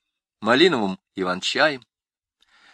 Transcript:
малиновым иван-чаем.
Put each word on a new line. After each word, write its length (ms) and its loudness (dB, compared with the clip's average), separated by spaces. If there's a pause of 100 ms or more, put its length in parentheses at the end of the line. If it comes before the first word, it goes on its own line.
(400)
малиновым 600 2 (160)
иван-чаем. 680 -4 (920)